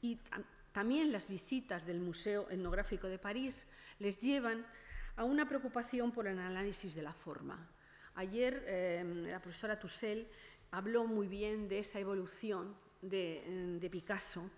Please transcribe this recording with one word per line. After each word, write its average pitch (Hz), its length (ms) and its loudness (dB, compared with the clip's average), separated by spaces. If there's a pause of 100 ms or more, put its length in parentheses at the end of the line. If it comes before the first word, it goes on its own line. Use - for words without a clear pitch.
y 233 160 -2
tam-, - 260 -8 (300)
también 269 400 6
las 196 160 -2
visitas 190 560 -2
del 175 160 0
Museo 190 480 2
Etnográfico 185 580 2
de 185 120 -2
París 247 480 -2 (320)
les 202 220 0
llevan 233 440 4 (500)
a 226 80 0
una 285 240 6
preocupación 247 640 2
por 226 160 0
el 190 120 0
análisis 185 540 -2
de 156 100 -4
la 151 100 -4
forma. 165 560 -8 (460)
Ayer, 226 520 2
eh, 180 360 2 (240)
la 180 140 -4
profesora 208 380 -4
Tussell 220 480 -4 (440)
habló 226 340 4
muy 214 220 2
bien 208 420 -2
de 196 100 2
esa 208 200 -4
evolución 196 760 -2 (260)
de, 180 800 0
de 175 100 -2
Picasso 185 680 -4